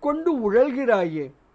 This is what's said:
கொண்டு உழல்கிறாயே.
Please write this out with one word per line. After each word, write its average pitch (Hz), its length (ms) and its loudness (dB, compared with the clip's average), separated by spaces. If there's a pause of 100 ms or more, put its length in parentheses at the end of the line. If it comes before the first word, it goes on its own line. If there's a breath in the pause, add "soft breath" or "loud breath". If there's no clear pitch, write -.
கொண்டு 294 520 -2
உழல்கிறாயே. 208 800 0 (220)